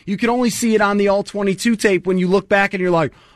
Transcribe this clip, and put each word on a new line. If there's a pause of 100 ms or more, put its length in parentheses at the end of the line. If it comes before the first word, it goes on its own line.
You
could
only
see
it
on
the
All
twenty-two
tape
when
you
look
back
and
you're
like, (240)